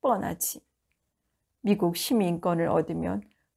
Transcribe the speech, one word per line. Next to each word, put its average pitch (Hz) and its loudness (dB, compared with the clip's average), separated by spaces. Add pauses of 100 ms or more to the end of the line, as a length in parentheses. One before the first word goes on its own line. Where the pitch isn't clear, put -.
뻔하지. 208 -2 (960)
미국 190 2
시민권을 175 0
얻으면 165 0 (360)